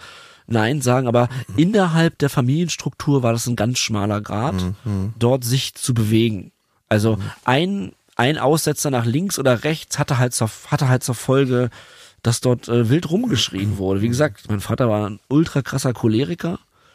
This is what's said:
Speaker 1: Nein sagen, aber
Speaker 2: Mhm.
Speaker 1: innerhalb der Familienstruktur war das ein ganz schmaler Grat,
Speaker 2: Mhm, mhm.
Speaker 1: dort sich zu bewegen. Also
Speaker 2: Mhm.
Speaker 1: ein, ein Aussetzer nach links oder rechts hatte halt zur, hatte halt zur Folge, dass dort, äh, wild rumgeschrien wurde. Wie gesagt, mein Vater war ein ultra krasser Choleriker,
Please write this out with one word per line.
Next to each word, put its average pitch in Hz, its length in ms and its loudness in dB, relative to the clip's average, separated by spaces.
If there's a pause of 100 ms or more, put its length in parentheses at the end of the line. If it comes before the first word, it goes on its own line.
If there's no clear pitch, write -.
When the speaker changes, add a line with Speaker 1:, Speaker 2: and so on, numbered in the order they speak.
(480)
Speaker 1:
Nein 117 340 0
sagen, 127 260 2
aber 120 220 4 (180)
Speaker 2:
Mhm. 95 100 -10
Speaker 1:
innerhalb 165 600 4
der 143 120 2
Familienstruktur 143 960 0
war 117 80 2
das 113 160 -2
ein 120 80 -2
ganz 113 240 0
schmaler 104 400 -2
Grat, 107 360 -4
Speaker 2:
Mhm, 92 280 -2
mhm. 101 340 -2
Speaker 1:
dort 120 280 2
sich 127 300 -2
zu - 180 -2
bewegen. 110 580 2 (380)
Also 110 260 2
Speaker 2:
Mhm. 95 60 -4 (240)
Speaker 1:
ein, 143 460 0 (260)
ein 139 200 2
Aussetzer 147 540 0
nach 117 140 0
links 156 340 -2
oder 127 240 2
rechts - 340 -6
hatte 143 200 0
halt 123 160 0
zur, 110 160 -2 (180)
hatte 143 220 0
halt 127 160 2
zur 123 100 -2
Folge, 127 540 2 (540)
dass 117 180 0
dort, 123 260 0
äh, 117 220 2
wild 151 200 0
rumgeschrien 110 720 -2
wurde. 98 220 0
Wie 110 60 0
gesagt, 120 420 -2
mein 104 100 -2
Vater 110 300 -2
war 104 200 0
ein 101 180 -12
ultra 151 360 2
krasser 135 300 -2
Choleriker, 147 640 -2 (360)